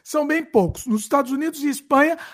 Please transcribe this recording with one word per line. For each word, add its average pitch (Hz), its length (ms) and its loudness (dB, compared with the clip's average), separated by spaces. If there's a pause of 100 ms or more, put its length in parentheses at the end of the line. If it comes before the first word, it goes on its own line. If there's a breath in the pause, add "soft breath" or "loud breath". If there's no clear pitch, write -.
são 302 220 -2
bem 311 180 0
poucos. - 420 0
Nos 214 160 -2
Estados 269 300 0
Unidos 302 300 -4
e 294 80 0
Espanha, 294 480 2 (160 loud breath)